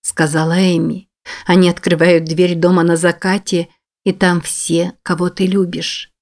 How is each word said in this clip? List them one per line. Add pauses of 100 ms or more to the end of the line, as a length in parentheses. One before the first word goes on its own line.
сказала
Эми. (360)
"Они
открывают
дверь
дома
на
закате, (380)
и
там
все, (100)
кого
ты
любишь".